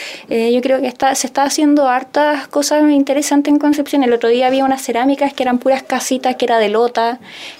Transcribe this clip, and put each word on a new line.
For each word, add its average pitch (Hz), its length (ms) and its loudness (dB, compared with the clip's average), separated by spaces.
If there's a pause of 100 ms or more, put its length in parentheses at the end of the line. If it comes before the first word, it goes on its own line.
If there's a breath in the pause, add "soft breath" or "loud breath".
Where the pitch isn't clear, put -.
(300 loud breath)
eh, 226 240 0
yo 247 80 2
creo 262 180 0
que 262 80 -2
está, 269 280 -2
se 269 120 -4
está 269 160 0
haciendo 294 460 2
hartas 277 580 -2
cosas 302 440 0
interesantes 285 600 0
en 294 80 4
Concepción. 294 440 0
El 240 100 2
otro 233 160 0
día 247 180 2
había 269 160 2
unas 262 200 0
cerámicas 277 500 0
que 269 100 -4
eran 247 140 0
puras 262 260 0
casitas, 254 520 -2
que 254 100 -2
era 233 140 2
de 208 100 2
lota, 233 500 0 (400 loud breath)